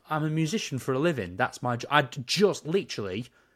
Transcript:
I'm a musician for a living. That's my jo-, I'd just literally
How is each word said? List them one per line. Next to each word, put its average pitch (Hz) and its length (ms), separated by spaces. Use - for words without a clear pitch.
I'm 156 140
a 156 60
musician 156 500
for 135 140
a 131 60
living. 120 360
That's - 260
my 123 160
jo-, - 140
I'd 143 340
just 185 400
literally 123 640